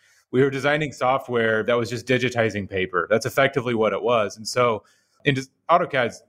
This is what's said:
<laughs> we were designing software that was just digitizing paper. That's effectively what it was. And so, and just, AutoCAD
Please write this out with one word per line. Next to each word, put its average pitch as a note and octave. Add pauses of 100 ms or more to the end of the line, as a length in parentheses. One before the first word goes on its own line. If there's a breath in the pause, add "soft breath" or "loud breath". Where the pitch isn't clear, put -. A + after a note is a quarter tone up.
<laughs> -
we B2+
were C#3
designing C#3+
software A#2+
that A#2
was A#2
just A2+
digitizing A#2
paper. F#2+
That's A2
effectively C3
what G#2+
it F#2+
was. A2
And A2
so, A#2+ (420 soft breath)
and C#3+
just, C3 (220)
AutoCAD C3 (160)